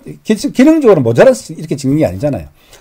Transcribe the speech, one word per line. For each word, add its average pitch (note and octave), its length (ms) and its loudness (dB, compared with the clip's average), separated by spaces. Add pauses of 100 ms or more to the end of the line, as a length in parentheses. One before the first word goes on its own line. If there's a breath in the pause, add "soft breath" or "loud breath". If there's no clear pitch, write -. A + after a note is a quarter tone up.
(240)
기-, G#3+ 120 -2 (160)
기능적으로 C4 500 4
모자라서 D#3+ 520 2
이렇게 D#3+ 220 -10
찍는 C3+ 220 -2
게 D3+ 80 0
아니잖아요. G2 420 -6 (340 soft breath)